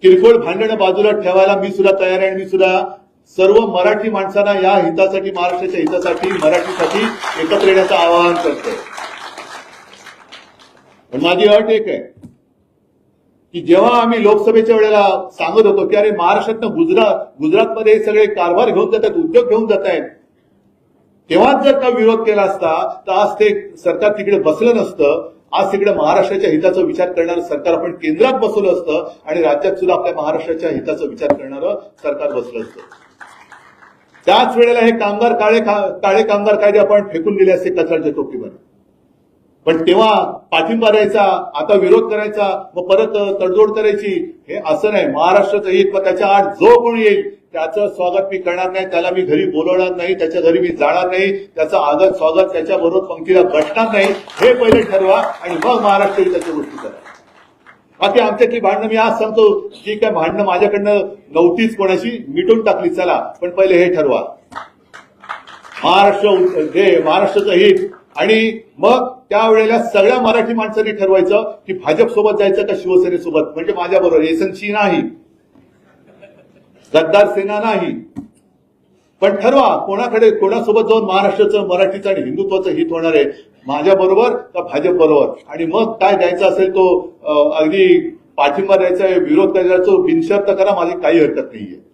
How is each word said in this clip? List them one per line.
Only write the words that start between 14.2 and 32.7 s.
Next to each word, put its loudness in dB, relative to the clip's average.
लोकसभेच्या 4
वेळेला 2
सांगत 0
होतो 2
की 0
अरे 2
महाराष्ट्रातनं -2
गुजरात, 0
गुजरातमध्ये 2
हे 0
सगळे 2
कारभार 0
घेऊन 0
जातात, 0
उद्योग 2
घेऊन 0
जात 0
आहेत, -2
तेव्हाच 4
जर 4
का 0
विरोध 2
केला 0
असता -2
तर -2
आज 0
ते -2
सरकार -2
तिकडे -2
बसलं 0
नसतं. -2
आज -2
तिकडे 0
महाराष्ट्राच्या 0
हिताचा 0
विचार -2
करणारं -2
सरकार -4
आपण -4
केंद्रात 0
बसवलं 0
असतं -4
आणि -2
राज्यात 0
सुद्धा 0
आपल्या -4
महाराष्ट्राच्या -6
हिताचा -6
विचार -6
करणारं -6
सरकार -6
बसलं -8
असतं. -16